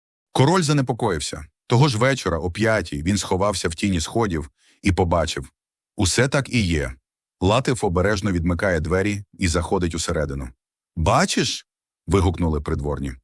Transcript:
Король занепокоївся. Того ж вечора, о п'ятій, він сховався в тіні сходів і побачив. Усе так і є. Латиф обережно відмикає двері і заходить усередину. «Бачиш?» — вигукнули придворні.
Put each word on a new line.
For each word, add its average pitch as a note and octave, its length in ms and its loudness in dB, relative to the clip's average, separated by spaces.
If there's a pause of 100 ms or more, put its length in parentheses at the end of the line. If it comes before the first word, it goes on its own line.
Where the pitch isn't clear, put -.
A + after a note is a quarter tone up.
(320)
Король E3 300 4
занепокоївся. A#2+ 840 -2 (220)
Того B2+ 200 6
ж A#2+ 100 0
вечора, A2+ 420 0
о F2 120 -4
п'ятій, G2+ 520 0
він G2+ 140 2
сховався F#2 520 0
в E2 60 -8
тіні F#2+ 260 0
сходів E2+ 480 -2 (320)
і G2 100 2
побачив. E2 580 0 (460)
Усе G#2 320 2
так C3+ 220 -2
і A#2 160 2
є. C#2+ 280 -2 (480)
Латиф A#2+ 420 2
обережно G2 480 0
відмикає F2 480 0
двері G2 440 -2 (100)
і F#2 140 -2
заходить E2+ 480 0
усередину. D2 540 -4 (460)
«Бачиш?» — C3 720 0 (400)
вигукнули E2+ 540 0
придворні. C#2+ 520 -4 (100)